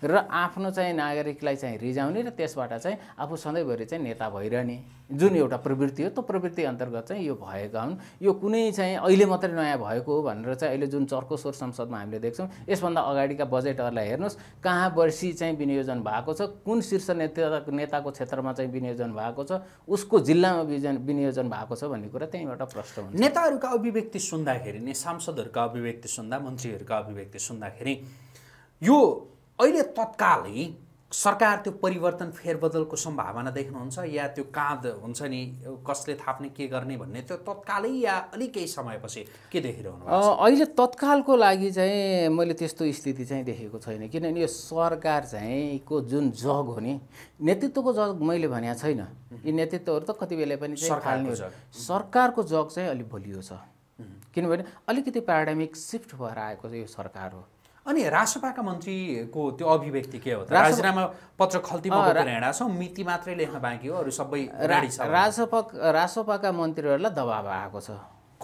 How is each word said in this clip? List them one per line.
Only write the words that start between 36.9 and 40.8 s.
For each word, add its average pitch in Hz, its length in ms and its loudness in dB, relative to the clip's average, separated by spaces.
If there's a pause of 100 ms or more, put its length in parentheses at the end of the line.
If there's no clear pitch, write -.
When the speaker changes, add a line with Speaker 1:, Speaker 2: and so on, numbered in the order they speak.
Speaker 2:
भन्ने 113 240 -10
त्यो 175 160 -8
तत्कालै 202 520 -4
या 226 280 0
अलि 240 300 -6
केही 180 200 -6
समयपछि 110 580 -8 (260)
के 180 80 0
देखिरहनु 104 380 -8
भएको 185 380 6
छ? - 40 -2
Speaker 1:
अ, 180 40 6
अहिले 277 220 8
तत्कालको 277 720 4